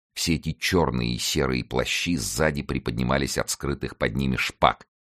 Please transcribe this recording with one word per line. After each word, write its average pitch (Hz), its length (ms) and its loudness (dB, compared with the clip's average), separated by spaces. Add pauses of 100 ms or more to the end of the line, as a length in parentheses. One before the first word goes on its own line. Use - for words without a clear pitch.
(140)
Все 82 220 0
эти 78 160 -4
черные 60 640 2
и - 20 -4
серые 64 460 0
плащи 65 540 0
сзади 71 440 0
приподнимались 65 760 -2
от - 120 -2
скрытых 69 480 -4
под 62 180 -2
ними 65 200 0
шпаг, - 520 0 (260)